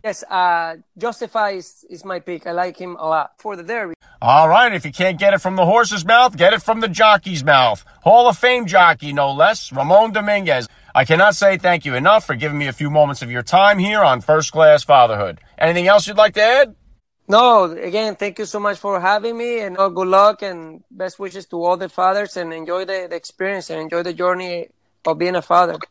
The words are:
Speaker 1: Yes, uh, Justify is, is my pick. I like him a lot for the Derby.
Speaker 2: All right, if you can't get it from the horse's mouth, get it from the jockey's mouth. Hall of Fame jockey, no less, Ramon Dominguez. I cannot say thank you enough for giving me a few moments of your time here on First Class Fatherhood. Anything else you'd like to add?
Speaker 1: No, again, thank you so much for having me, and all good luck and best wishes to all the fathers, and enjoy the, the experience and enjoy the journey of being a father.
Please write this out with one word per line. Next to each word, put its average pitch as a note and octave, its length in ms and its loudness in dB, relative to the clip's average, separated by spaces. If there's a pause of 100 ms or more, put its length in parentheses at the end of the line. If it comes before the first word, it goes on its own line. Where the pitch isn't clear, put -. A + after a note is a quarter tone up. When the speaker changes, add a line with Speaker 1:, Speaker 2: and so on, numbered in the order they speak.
Speaker 1:
Yes, G#3 280 -10
uh, E3+ 460 -2 (200)
Justify G#3+ 540 -6
is, - 400 -14
is F3+ 160 -20
my F3+ 140 -10
pick. F3 260 -14
I E3+ 60 -8
like F3 260 -6
him F3+ 200 -14
a D#3+ 80 -10
lot D#3+ 300 -4
for G#3 180 -12
the F3 80 -16
Derby. G3 300 -8 (300)
Speaker 2:
All C#3+ 260 6
right, A3+ 240 4
if D#3+ 140 -8
you C#3 60 -12
can't F3+ 260 -4
get G3 160 2
it - 80 -4
from F#3 140 -6
the F3+ 100 2
horse's G#3 400 0
mouth, A#3 320 4
get G#3+ 160 4
it G3 80 -6
from A3+ 180 -2
the A3 80 -2
jockey's F#3 560 0
mouth. C3 400 2 (180)
Hall A#3+ 260 6
of G3+ 100 0
Fame B3 260 0
jockey, E3+ 480 2
no C#3 180 -2
less, E3 400 0
Ramon F3+ 420 2
Dominguez. G3 560 -4 (260)
I C3+ 100 2
cannot F3+ 300 4
say G3 220 2
thank F3 280 -2
you C3+ 100 -6
enough F#3+ 320 2
for D3 80 -6
giving D3 240 -6
me C#3+ 80 -6
a C3 60 -8
few D3 180 -8
moments D3 320 0
of A#2+ 80 -12
your B2 120 -8
time G3 360 2
here G#3 240 -2
on C3 200 2
First D#3 300 0
Class D3+ 320 4
Fatherhood. A2 540 2 (200)
Anything F3 280 0
else G3+ 200 4
you'd G3+ 100 -6
like G#3+ 180 4
to G#3+ 80 0
add? B3 320 2 (540)
Speaker 1:
No, A3 360 4
again, F#3 520 -6
thank G3+ 240 -8
you G#3+ 40 -6
so G#3 140 -10
much G3+ 200 -4
for G3 220 -6
having G#3+ 380 -2
me, A#3 220 -6
and F#3+ 160 -10
all G3 140 0
good F#3 180 -4
luck G3+ 340 2
and E3 480 -14
best F#3 300 -12
wishes F#3+ 260 -14
to E3+ 160 -8
all F3 140 0
the F#3 120 -10
fathers, F#3+ 480 -2
and E3+ 160 -8
enjoy E3+ 320 -8
the, F#3 240 -8
the E3+ 60 -10
experience F#3 560 -10
and D#3+ 100 -10
enjoy E3 220 -6
the E3+ 100 -8
journey F3+ 560 -6 (380)
of D#3+ 120 -2
being F3+ 180 -2
a D#3+ 60 -4
father. E3+ 340 0 (140)